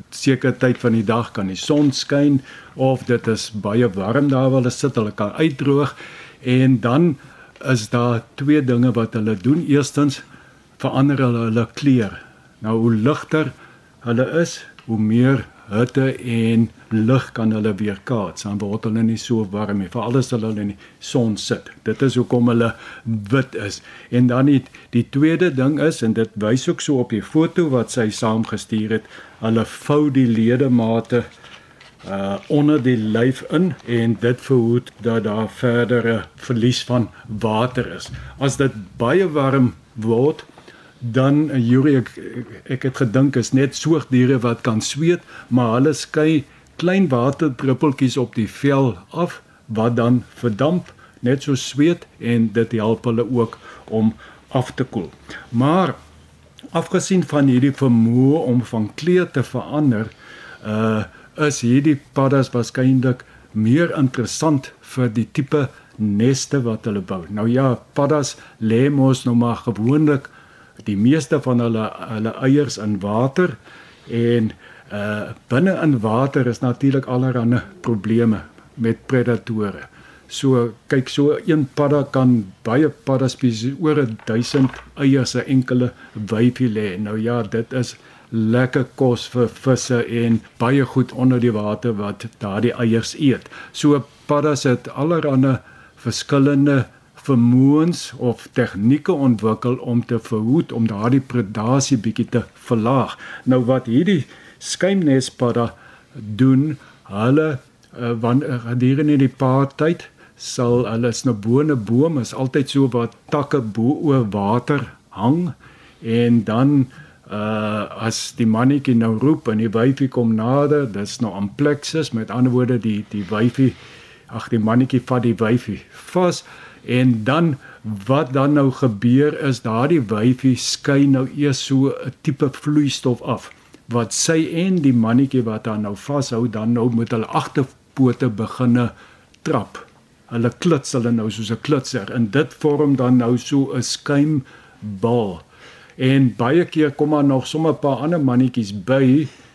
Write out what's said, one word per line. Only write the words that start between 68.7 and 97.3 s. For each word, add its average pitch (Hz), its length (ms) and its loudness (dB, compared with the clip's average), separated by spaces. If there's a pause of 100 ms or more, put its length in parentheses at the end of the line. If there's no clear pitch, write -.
mos 135 360 2
nou 120 100 0
maar 117 280 0
gewoonlik 135 680 0 (520)
die 101 160 -4
meeste 139 440 2
van 120 220 0
hulle, 110 260 -2 (200)
hulle 110 240 -4 (100)
eiers 139 340 2
in 104 220 -4
water 123 560 -2 (480)
en, 117 480 0 (400)
uh, 104 420 -8 (140)
binne 180 340 2
in 147 180 2
water 123 480 0
is 117 140 -4
natuurlik 135 440 0
allerhande 123 580 0 (180)
probleme 110 640 0 (300)
met 113 340 -4
predatore. 110 800 -2 (400)
So, 120 460 0 (140)
kyk, 131 220 0
so 147 360 2
een 156 220 2 (100)
padda 143 340 2
kan 123 400 2 (140)
baie 135 240 2
paddaspesies 127 920 -2
oor 151 220 0 (240)
duisend 123 460 0 (260)
eiers 135 380 2
'n 120 120 -4
enkele 127 460 0 (200)
wyfie 113 560 0
lê. 104 280 -4
Nou 107 240 -6
ja, 117 220 -2
dit 113 300 -6
is 123 220 -4 (340)
lekker 120 560 0 (100)
kos 123 340 0
vir 123 180 0
visse 120 580 0
en 117 360 0 (160)
baie 131 280 2
goed 127 260 0
onder 127 280 2
die 120 120 2
water 107 420 -2
wat 101 320 -8 (140)
daardie 107 340 -2
eiers 113 460 0
eet. 131 300 0 (220)
So 143 320 2 (220)
paddas 147 380 0
het 123 260 0
allerhande 139 720 0 (340)
verskillende 139 880 0 (400)
vermoëns 135 920 2